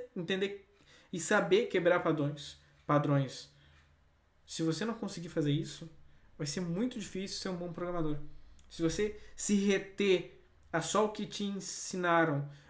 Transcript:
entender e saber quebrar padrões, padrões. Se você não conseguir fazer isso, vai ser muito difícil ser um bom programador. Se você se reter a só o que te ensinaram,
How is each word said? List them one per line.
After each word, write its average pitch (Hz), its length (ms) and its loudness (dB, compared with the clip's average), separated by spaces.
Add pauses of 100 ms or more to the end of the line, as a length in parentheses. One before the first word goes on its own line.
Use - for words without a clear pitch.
(160)
entender 190 540 -4 (420)
e 170 80 -4
saber 190 460 4
quebrar 175 360 4
padrões, 151 580 -2 (260)
padrões. 139 640 2 (960)
Se - 160 -6
você 160 240 0
não 226 80 -2
conseguir 185 360 -8
fazer 147 220 0
isso, 160 380 -4 (480)
vai 151 80 -4
ser 160 160 -4
muito 196 380 -2
difícil 190 400 -8
ser 190 100 -6
um 185 60 -4
bom 170 180 -8
programador. 170 460 -2 (500)
Se - 140 -6
você 202 360 0 (160)
se - 200 2
reter 196 840 2 (320)
a 160 100 2
só 208 240 2
o 208 40 2
que 214 160 -6
te 180 180 -6
ensinaram, 170 1040 2 (220)